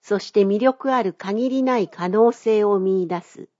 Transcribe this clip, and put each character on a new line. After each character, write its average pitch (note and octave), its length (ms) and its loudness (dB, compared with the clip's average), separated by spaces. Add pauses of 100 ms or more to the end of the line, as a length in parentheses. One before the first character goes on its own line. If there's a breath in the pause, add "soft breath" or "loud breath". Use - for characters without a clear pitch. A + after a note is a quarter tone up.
そ G3+ 180 -4
し - 120 -14
て G#3 120 4
魅 G3+ 160 0
力 C4 320 0
あ B3 120 0
る F3+ 100 -4
限 G#3+ 360 -4
り C4 140 -2
な B3+ 140 0
い F#3 100 -2
可 F3 220 -6
能 A3+ 220 4
性 A3 320 0
を G3+ 160 2
見 F#3+ 280 0
出 E3+ 140 -6
す - 260 -20 (120)